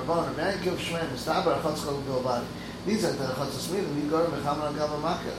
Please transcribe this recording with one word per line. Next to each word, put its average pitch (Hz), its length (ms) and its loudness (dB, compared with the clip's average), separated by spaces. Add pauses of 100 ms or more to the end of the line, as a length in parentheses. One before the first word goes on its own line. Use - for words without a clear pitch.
rabban, 151 320 2
rabbi 185 160 2
Yankiv, 180 240 0
shmei, 165 320 -2
mistaber, 156 500 2
archotz 156 240 0
called 139 220 -2
the 135 80 -2
whole 127 100 2
body. 123 240 0 (380)
These 196 180 2
are 151 80 4
the 131 140 -2
archotz 131 300 -2
is - 120 -4
milah, 165 280 0
we 143 140 0
go 165 160 4
to 160 60 2
mechamer 147 320 0
al 143 100 0
gav 151 160 0 (120)
makeh. 156 380 -2